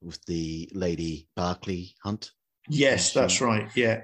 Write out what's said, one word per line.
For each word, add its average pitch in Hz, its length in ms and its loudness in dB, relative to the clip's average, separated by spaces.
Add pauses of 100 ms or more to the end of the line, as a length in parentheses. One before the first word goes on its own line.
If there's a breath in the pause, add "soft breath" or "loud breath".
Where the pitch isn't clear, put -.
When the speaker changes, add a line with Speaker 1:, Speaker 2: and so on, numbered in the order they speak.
Speaker 1:
with 85 240 -14
the 82 480 -4
Lady 82 600 -4
Barclay 90 600 -4 (100)
Hunt. 104 280 -6 (360)
Speaker 2:
Yes, 139 460 4
Speaker 1:
When 135 80 4
Speaker 2:
that's - 120 2
Speaker 1:
she, 135 100 0
Speaker 2:
right, 107 300 0
yeah. 113 300 2